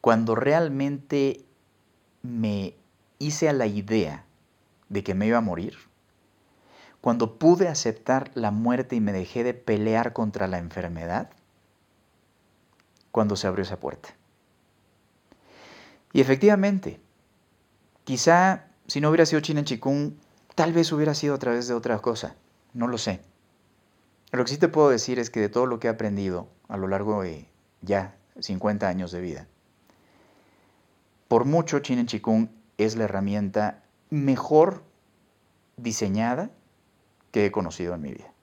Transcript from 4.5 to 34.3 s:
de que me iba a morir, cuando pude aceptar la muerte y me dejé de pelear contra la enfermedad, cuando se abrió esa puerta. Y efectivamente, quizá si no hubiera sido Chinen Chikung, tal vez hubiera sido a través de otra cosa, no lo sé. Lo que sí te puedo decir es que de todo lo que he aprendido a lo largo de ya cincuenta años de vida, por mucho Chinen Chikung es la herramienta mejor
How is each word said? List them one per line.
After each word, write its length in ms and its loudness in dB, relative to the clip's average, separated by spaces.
de 160 -4
que 100 -4
me 120 0
iba 120 2
a 40 0
morir, 340 -6
cuando 380 0
pude 300 6
aceptar 640 -2
la 160 -2
muerte 460 0
y 40 0
me 120 0
dejé 320 -4
de 100 -2
pelear 580 0
contra 360 -4
la 100 -4
enfermedad, 720 -8
cuando 260 2
se 100 -4
abrió 160 -2
esa 180 -6
puerta. 300 -12
Y 80 4
efectivamente, 800 4
quizá 640 4
si 140 -4
no 100 2
hubiera 160 8
sido 140 2
Chinen 240 -2
Chikung, 480 -2
tal 180 2
vez 200 2
hubiera 220 2
sido 200 -2
a 40 -4
través 300 -2
de 60 -2
otra 260 -2
cosa, 340 -4
no 120 -4
lo 120 -4
sé. 220 -4
Lo 120 0
que 60 -6
sí 80 -6
te 100 4
puedo 220 6
decir 280 0
es 120 -4
que 100 -4
de 80 0
todo 180 0
lo 140 -4
que 80 -2
he 20 0
aprendido 580 -4
a 80 -8
lo 120 -6
largo 340 -2
de 260 -10
ya 340 -2
cincuenta 480 -2
años 240 -4
de 80 -8
vida, 260 -10
por 160 4
mucho 340 0
Chinen 280 -2
Chikung 420 0
es 180 0
la 80 0
herramienta 800 -2
mejor 720 2